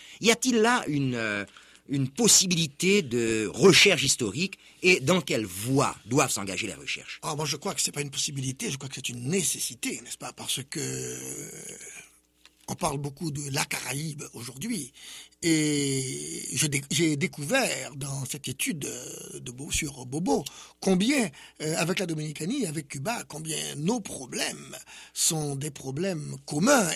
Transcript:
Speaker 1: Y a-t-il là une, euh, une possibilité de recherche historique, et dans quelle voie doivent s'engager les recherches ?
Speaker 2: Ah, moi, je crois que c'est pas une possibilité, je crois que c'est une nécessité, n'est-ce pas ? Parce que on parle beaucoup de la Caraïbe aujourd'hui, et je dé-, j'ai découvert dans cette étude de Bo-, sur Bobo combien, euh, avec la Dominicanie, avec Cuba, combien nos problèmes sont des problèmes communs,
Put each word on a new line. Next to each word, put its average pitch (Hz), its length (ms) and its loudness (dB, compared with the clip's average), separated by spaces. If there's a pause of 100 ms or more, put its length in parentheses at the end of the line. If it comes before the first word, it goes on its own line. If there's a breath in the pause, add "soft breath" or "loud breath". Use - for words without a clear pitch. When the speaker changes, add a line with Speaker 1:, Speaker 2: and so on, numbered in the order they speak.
(220 loud breath)
Speaker 1:
Y 220 100 6
a-t-il 240 260 4
là 226 300 4
une, 139 260 0
euh, 104 320 -2 (420 loud breath)
une 135 220 0
possibilité 185 920 4
de 113 500 0
recherche 170 480 8
historique, 131 560 0 (280 soft breath)
et 180 140 8
dans 160 220 4
quelle 120 240 -2
voie 110 500 2 (100)
doivent 127 260 2
s'engager 98 360 -4
les 87 60 -6
recherches ? - 480 -10
Speaker 2:
Ah, 156 140 -4
moi, 156 100 -4
je 156 100 -2
crois 170 180 -4
que - 80 -2
c'est - 120 -2
pas 147 80 -4
une 143 100 -6
possibilité, 139 580 -4
je 135 80 -4
crois 139 120 -12
que - 60 -12
c'est 135 120 -6
une 120 220 -6
nécessité, 151 720 -2
n'est-ce - 160 -12
pas ? - 160 -10
Parce - 260 -4 (100)
que 131 480 -6 (1500 loud breath)
on 151 60 -6
parle 151 220 -2
beaucoup 143 320 -6
de 143 220 -6
la 156 140 0
Caraïbe 147 580 -6 (100)
aujourd'hui, 135 600 -6 (480 loud breath)
et 147 1120 0
je 151 140 2
dé-, 139 220 0
j'ai 156 280 4
découvert 151 800 0
dans 139 260 -6
cette 143 240 -8
étude 139 420 -4 (440)
de 135 180 -12
Bo-, 127 180 -10
sur 135 360 -4
Bobo 165 400 0 (340 loud breath)
combien, 202 500 4 (300 loud breath)
euh, 156 160 -2
avec 180 240 2
la 190 60 0
Dominicanie, 160 600 -2
avec 151 220 -6
Cuba, 196 400 -6
combien 156 300 -8 (180)
nos 180 240 2
problèmes - 800 -6 (360 loud breath)
sont 151 440 0
des 143 140 -4
problèmes 143 720 -4
communs, 202 500 6